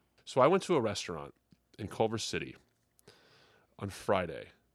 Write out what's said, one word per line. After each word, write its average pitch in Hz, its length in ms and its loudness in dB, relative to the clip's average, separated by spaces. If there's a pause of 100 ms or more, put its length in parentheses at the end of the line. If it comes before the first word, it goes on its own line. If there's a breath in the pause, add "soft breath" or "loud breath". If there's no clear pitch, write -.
(260 soft breath)
So - 160 2
I 131 60 10
went 190 160 4
to 180 120 2
a 135 60 4
restaurant 85 520 -4 (460)
in 107 80 -6
Culver 113 300 0
City 80 400 -6 (1200 soft breath)
on 101 100 -6
Friday 87 580 -2 (280)